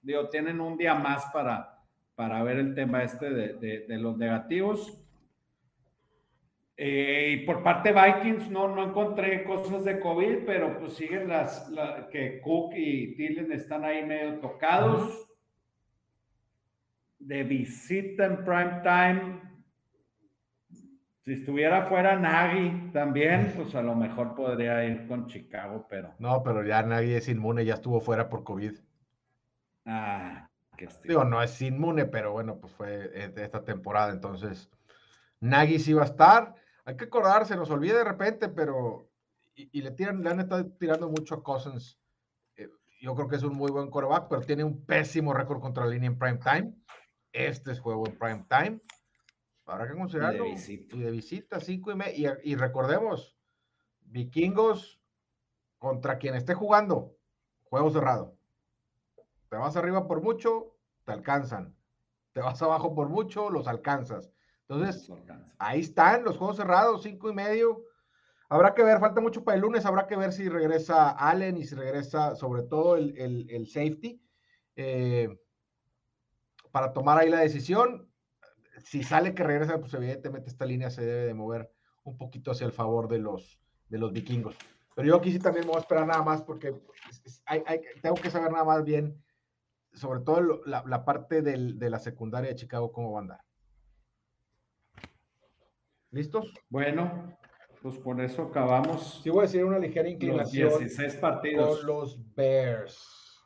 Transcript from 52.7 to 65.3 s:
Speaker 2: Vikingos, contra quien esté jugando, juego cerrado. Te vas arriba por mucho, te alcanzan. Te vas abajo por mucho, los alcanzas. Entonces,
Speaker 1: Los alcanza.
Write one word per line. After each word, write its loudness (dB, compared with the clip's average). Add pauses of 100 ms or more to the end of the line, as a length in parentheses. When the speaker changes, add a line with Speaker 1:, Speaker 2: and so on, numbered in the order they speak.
Speaker 2:
Vikingos, 0 (760)
contra -4
quien -4
esté -2
jugando, 2 (480)
juego 2
cerrado. 0 (1120)
Te -8
vas -2
arriba 0
por -2
mucho, -2 (280)
te -8
alcanzan. -4 (580)
Te -6
vas -4
abajo 2
por -2
mucho, -2
los -2
alcanzas. -4 (380)
Entonces, -4
Speaker 1:
Los -18
alcanza. -20